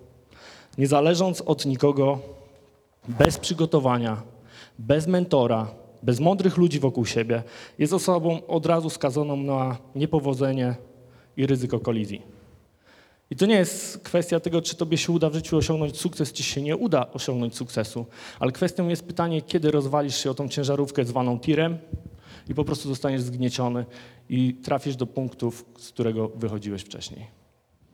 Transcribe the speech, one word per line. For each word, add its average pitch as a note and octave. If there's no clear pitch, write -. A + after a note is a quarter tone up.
nie C3+
zależąc E3
od D3+
nikogo, C#3
bez C#3+
przygotowania, C3
bez C#3+
mentora, C3
bez A#2+
mądrych F#3
ludzi E3
wokół B2
siebie, A#2
jest D3+
osobą E3+
od E3
razu E3
skazaną D3
na C3
niepowodzenie C3+
i C3
ryzyko B2+
kolizji. A2
I C3+
to F#3
nie A3
jest -
kwestia E3+
tego, E3
czy -
tobie E3
się -
uda D#3+
w D3
życiu D#3+
osiągnąć D3+
sukces, D#3
czy -
się -
nie D3
uda D#3+
osiągnąć B2
sukcesu, A#2
ale C3
kwestią F3
jest E3+
pytanie, E3+
kiedy D#3
rozwalisz C#3+
się C#3
o -
tą C#3
ciężarówkę C#3
zwaną B2
tirem D#3+
i B2+
po D3
prostu D3
zostaniesz C3+
zgnieciony B2
i B2+
trafisz C#3
do B2
punktów, A#2+
z -
którego A2
wychodziłeś G#2
wcześniej. -